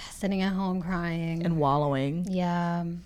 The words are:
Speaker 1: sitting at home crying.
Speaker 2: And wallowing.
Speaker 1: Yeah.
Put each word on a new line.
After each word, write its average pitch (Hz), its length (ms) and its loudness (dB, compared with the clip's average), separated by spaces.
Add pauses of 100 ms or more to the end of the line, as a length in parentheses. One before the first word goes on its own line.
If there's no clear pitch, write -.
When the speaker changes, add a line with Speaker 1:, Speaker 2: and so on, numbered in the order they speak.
(100)
Speaker 1:
sitting 190 320 0
at 190 100 2
home 185 300 0
crying. 165 640 -2
Speaker 2:
And 165 120 2
wallowing. 143 720 2
Speaker 1:
Yeah. 175 540 0 (240)